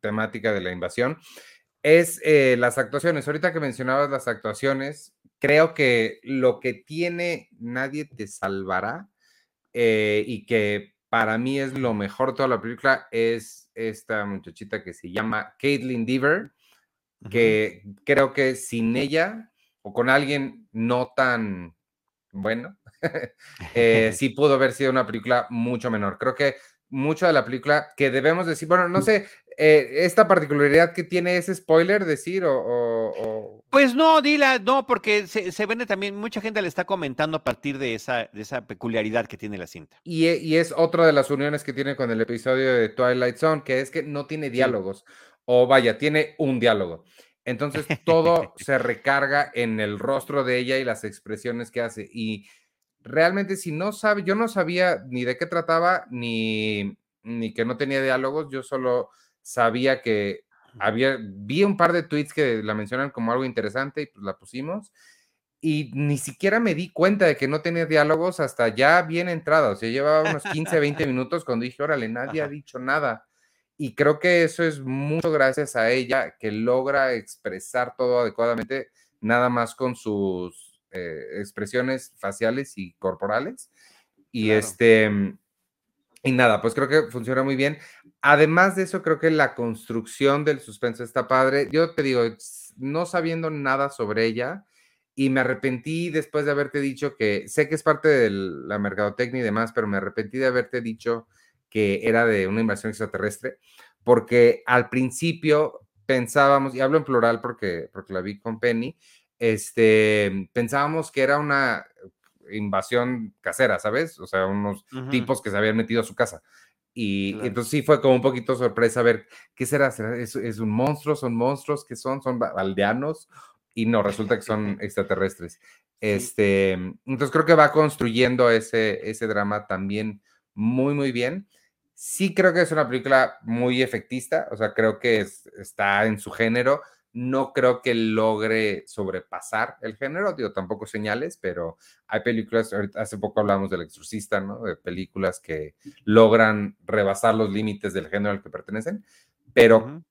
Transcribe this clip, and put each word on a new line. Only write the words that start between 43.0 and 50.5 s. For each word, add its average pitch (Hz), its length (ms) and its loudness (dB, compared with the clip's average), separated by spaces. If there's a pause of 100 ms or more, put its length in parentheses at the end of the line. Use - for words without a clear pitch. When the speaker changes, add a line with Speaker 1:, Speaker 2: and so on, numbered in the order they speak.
Speaker 1:
Zone, 156 280 0
que 131 160 -2
es 135 100 -8
que 160 120 -6
no 143 240 -8
tiene 156 240 -8
Speaker 2:
Sí. - 0 -
Speaker 1:
diálogos, 117 540 0 (400)
o 123 220 6
vaya, 120 320 6
tiene 151 400 0
un 135 220 0
diálogo. 98 440 0 (400)
Entonces, 135 420 -6 (180)
todo 165 500 2
Speaker 2:
<laughs> - 20 -20
Speaker 1:
se 139 220 -2
recarga 135 760 0
en 113 260 -2
el 104 180 -4
rostro 139 460 -2
de 123 140 0